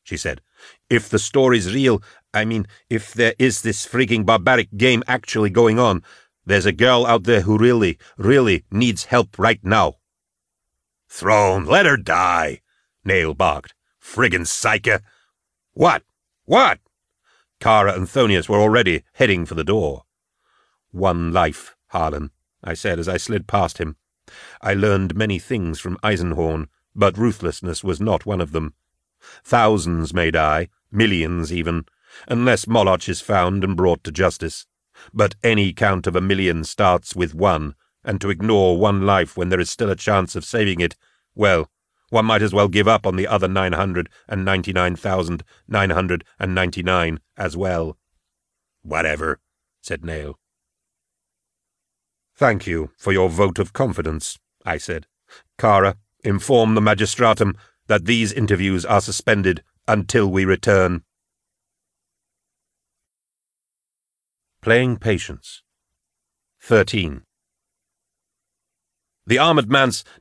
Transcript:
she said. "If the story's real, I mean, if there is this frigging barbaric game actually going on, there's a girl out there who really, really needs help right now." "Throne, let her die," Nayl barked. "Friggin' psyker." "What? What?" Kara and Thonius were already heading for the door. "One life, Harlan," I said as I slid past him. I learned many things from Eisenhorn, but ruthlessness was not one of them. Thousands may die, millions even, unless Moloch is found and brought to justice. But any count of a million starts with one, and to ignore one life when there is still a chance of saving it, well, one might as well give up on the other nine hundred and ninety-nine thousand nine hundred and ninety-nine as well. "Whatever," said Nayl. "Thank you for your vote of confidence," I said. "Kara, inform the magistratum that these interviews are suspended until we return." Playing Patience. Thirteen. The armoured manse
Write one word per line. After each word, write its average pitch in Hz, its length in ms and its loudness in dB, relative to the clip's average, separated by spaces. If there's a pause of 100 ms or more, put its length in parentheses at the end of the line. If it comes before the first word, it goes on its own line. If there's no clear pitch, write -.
she - 140 -12
said. 71 260 -8 (460)
"If 120 200 0
the 107 100 0
story's 120 560 2
real, 123 280 0 (300)
I 107 120 -2
mean, 110 220 -4 (220)
if 113 240 -6
there 113 260 0
is 123 240 0
this 110 240 -6
frigging 117 380 0
barbaric 113 520 2
game 120 320 2
actually 110 420 -2
going 113 280 4
on, 104 260 2 (400)
there's 98 220 0
a 104 60 2
girl 123 340 4
out 117 180 2
there 110 180 4
who 104 160 2
really, 110 400 2 (180)
really 107 540 2
needs 110 360 -2
help 117 320 0
right 110 260 0
now." 92 300 2 (1120)
"Throne, 98 560 2
let 170 220 2
her 143 100 2
die," 85 640 -2 (440)
Nayl 85 320 0
barked. 73 380 -2 (240)
"Friggin' 90 480 -2
psyker." 110 560 -2 (680)
"What? 156 320 2 (400)
What?" 226 340 4 (800)
Kara 104 360 4
and 92 120 -4
Thonius 107 420 2
were 104 120 2
already 107 420 2 (120)
heading 95 320 2
for - 80 -12
the 80 100 -4
door. 78 400 -2 (840)
"One 87 420 -2
life, 82 420 -2 (140)
Harlan," 76 420 -6 (320)
I 85 120 -8
said 87 240 -4
as 85 100 -6
I 92 80 -4
slid 107 300 -6
past 95 320 -2
him. 78 180 -8 (640)
I 98 140 -2
learned 98 420 0
many 104 220 -2
things 87 420 -6
from 90 220 -8
Eisenhorn, 80 680 -2 (260)
but 98 220 2
ruthlessness 90 680 -4
was 90 180 -4
not 101 260 -2
one 95 160 -4
of 76 100 -8
them. 78 220 -6 (680)
Thousands 87 720 0
may 82 180 0
die, 78 380 0 (220)
millions 87 600 -2
even, 85 360 -4 (420)
unless 120 380 0
Moloch 98 420 2
is 90 140 -6
found 95 420 0
and 95 120 -2
brought 87 280 0
to 82 80 -12
justice. 85 540 -4 (480)
But 107 280 0
any 104 300 0
count 95 340 0
of 90 100 -2
a 90 40 2
million 95 440 0
starts 90 520 0
with 85 180 -4
one, 78 400 0 (300)
and 98 160 -6
to 101 100 -4
ignore 95 460 2
one 98 300 2
life 95 300 0
when 90 120 -4
there 92 120 0
is 87 100 -4
still 104 200 -4
a 92 60 -2
chance 95 400 -2
of 87 80 -8
saving 101 360 -2
it, 85 160 -2 (380)
well, 95 360 2 (380)
one 110 160 0
might 110 180 2
as 98 120 -2
well 101 140 4
give 101 200 2
up 110 180 2
on 92 100 -2
the 95 100 -2
other 95 220 0
nine 92 240 -2
hundred 87 360 -4 (200)
and 95 160 -6
ninety-nine 92 520 -2
thousand 87 480 -4 (240)
nine 98 220 0
hundred 87 340 -2 (140)
and 95 160 -4
ninety-nine 90 640 -2 (160)
as 85 200 -8
well. 85 420 -4 (840)
"Whatever," 78 580 -4 (420)
said 78 200 -10
Nayl. 76 340 -12 (2000)
"Thank 117 320 0
you 82 300 -6
for - 160 -4
your 92 160 4
vote 87 300 0
of 98 140 -4
confidence," 78 640 -6 (260)
I 80 140 -6
said. 82 280 -10 (520)
"Kara, 98 380 2 (260)
inform 110 520 2
the 110 60 2
magistratum 107 760 0 (300)
that 101 180 0
these 113 280 0
interviews 98 520 0
are 101 160 2
suspended 95 640 -2 (260)
until 104 420 0
we 95 140 0
return." 92 580 2 (3500)
Playing 120 380 2
Patience. - 640 -6 (1000)
Thirteen. 90 640 0 (2000)
The 117 140 0
armoured 147 320 2
manse 135 340 2 (160)